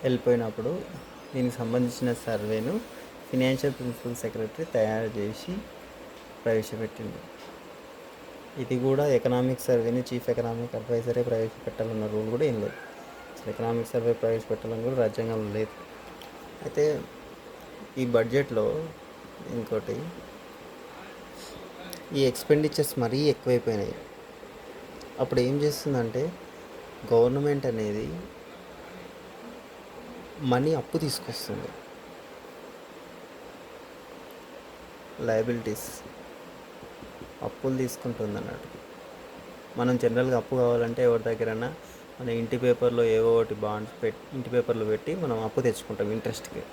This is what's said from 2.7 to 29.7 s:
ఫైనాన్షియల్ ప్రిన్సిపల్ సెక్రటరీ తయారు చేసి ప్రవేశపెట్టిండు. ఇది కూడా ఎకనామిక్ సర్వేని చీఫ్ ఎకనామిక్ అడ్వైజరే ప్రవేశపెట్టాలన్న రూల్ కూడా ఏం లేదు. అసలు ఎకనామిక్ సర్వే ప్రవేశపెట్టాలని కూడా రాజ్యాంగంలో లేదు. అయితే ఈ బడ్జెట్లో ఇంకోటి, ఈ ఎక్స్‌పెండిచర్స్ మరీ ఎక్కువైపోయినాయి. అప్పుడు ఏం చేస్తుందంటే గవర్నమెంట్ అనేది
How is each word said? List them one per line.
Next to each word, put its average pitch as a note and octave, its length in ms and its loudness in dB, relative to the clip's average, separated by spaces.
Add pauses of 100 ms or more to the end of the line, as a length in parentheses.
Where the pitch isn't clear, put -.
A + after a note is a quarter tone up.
ఫైనాన్షియల్ C3 500 4
ప్రిన్సిపల్ A#2+ 460 -4
సెక్రటరీ A2+ 500 -2
తయారు A2 360 4 (100)
చేసి G#2+ 340 -2 (920)
ప్రవేశపెట్టిండు. A2 760 0 (1400)
ఇది B2+ 120 2 (120)
కూడా C3+ 180 6 (140)
ఎకనామిక్ B2 480 4
సర్వేని A#2+ 420 6
చీఫ్ B2 240 -2
ఎకనామిక్ A#2 460 0
అడ్వైజరే A#2+ 500 2
ప్రవేశపెట్టాలన్న A2+ 840 0
రూల్ A2 220 2
కూడా D3+ 160 4
ఏం A2+ 140 2
లేదు. - 120 -4 (560)
అసలు - 200 -8
ఎకనామిక్ A#2 400 0
సర్వే A#2 280 4
ప్రవేశపెట్టాలని A2+ 680 0
కూడా C3 160 0
రాజ్యాంగంలో A2 540 2
లేదు. A2 160 0 (920)
అయితే D3 200 2 (1160)
ఈ B2+ 40 4 (100)
బడ్జెట్లో A2+ 520 4 (880)
ఇంకోటి, A2+ 420 -2 (2250)
ఈ C#3 40 6 (100)
ఎక్స్‌పెండిచర్స్ D3+ 640 4 (100)
మరీ A#2+ 160 2 (140)
ఎక్కువైపోయినాయి. A#2 640 2 (1300)
అప్పుడు B2+ 180 4 (100)
ఏం C#3 140 2
చేస్తుందంటే C3 600 2 (880)
గవర్నమెంట్ C#3 600 6
అనేది G#2+ 340 0 (2250)